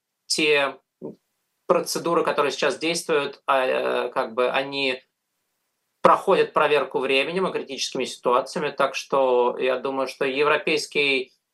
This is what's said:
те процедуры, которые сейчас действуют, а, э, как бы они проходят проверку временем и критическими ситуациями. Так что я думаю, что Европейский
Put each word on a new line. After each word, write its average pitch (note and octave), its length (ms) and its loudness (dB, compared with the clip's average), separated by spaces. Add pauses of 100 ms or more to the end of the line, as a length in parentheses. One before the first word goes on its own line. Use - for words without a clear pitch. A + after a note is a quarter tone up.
(260)
те C#3+ 520 0 (880)
процедуры, - 580 0
которые C#3+ 260 0
сейчас C3 280 -2
действуют, D3+ 680 -2
а, C3 200 2
э, B2+ 440 0
как A#2 240 -4
бы B2 140 2
они C#3 540 -2 (1000)
проходят E3 520 4
проверку D3 480 0
временем C#3+ 480 0
и - 40 -6
критическими C3+ 520 -6
ситуациями. C3 640 -2
Так C3+ 240 -2
что B2 640 2
я B2+ 180 0
думаю, C3+ 300 -4
что - 180 -6
Европейский C#3+ 1080 0 (220)